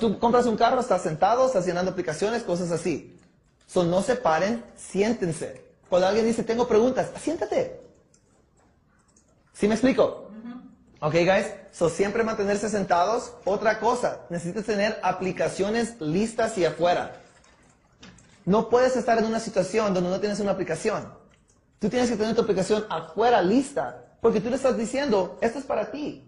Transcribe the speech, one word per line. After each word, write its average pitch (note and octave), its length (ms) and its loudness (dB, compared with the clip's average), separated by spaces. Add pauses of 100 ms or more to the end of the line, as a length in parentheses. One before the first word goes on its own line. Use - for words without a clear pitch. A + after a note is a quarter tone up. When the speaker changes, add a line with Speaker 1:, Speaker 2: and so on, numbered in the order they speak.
Speaker 1:
tú F#3+ 100 -2
compras A#3+ 260 4
un A3 120 2
carro, B3 240 4
estás F#3 220 0
sentado, F#3+ 440 2
estás G3 180 0
llenando F3+ 260 0
aplicaciones, F3+ 520 -2
cosas F3 280 -2
así. D#3+ 460 -4 (480)
So, F#3 200 2
no F3+ 160 2
se F3 140 0
paren, F3 460 0 (140)
siéntense. F#3 880 -2 (260)
Cuando F3+ 180 4
alguien A3 180 2
dice, A3+ 180 0
"Tengo A#3+ 240 0
preguntas", A3+ 400 4 (140)
siéntate. - 580 -4 (1700)
¿Sí - 140 0
me A3 80 2
explico? - 560 2
Speaker 2:
Ujú. - 760 -12
Speaker 1:
Ok, D3 80 -2
guys. F#3+ 320 4 (240)
So, E3 180 0
siempre G3+ 340 0
mantenerse G#3 460 -2
sentados. F#3+ 640 0 (120)
Otra G#3 340 0
cosa, G3+ 500 0
necesitas F3 360 -6
tener G#3 380 0
aplicaciones F#3 960 -2
listas G#3 580 -2
y E3+ 80 2
afuera. D#3 460 0 (1300)
No A3 240 2
puedes B3+ 260 4
estar A#3 220 2
en A3 80 2
una A3 140 -2
situación G#3 540 0
donde F3+ 160 0
no F#3+ 100 -2
tienes G#3 200 -4
una G3+ 120 0
aplicación. F3+ 600 -4 (640)
Tú G#3 100 -2
tienes B3 200 0
que A#3 80 0
tener A3 180 0
tu A#3 60 2
aplicación G#3 480 0
afuera G3+ 520 2
lista, F#3 600 0 (180)
porque A3 200 4
tú A#3+ 80 -4
le A#3+ 60 0
estás C4 220 0
diciendo, A3+ 640 -2
"Esto A#3 180 -2
es C4+ 60 -12
para G#3+ 260 -4
ti". C#4+ 360 -10